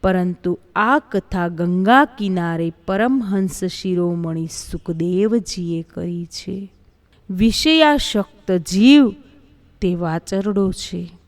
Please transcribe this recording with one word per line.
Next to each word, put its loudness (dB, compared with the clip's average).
પરંતુ -2
આ 2
કથા -4
ગંગા 2
કિનારે -4
પરમહંસ -2
શિરોમણી -4
સુખદેવજીએ -4
કરી -10
છે. -12
વિષયાસક્ત 2
જીવ 6
તે 0
વાચરડો -2
છે. -10